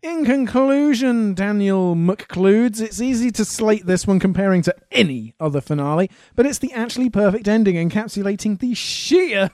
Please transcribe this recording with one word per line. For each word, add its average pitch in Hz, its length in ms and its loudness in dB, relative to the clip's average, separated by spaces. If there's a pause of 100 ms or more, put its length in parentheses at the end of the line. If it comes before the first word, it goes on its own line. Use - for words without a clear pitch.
In 330 240 -4
conclusion, 254 1080 2
Daniel 196 600 0
McCludes, 196 840 2
it's 208 220 -6
easy 247 300 0
to 214 120 -2
slate 214 400 0
this 180 220 0
one 190 140 2
comparing 190 420 2
to 175 120 0 (180)
any 131 480 0
other 147 200 -2
finale, 151 480 -2 (280)
but 240 100 4
it's 285 140 -4
the 254 120 -6
actually 240 380 -2
perfect 208 380 0
ending 208 260 2
encapsulating 196 840 -4
the 247 140 -2
sheer 262 800 0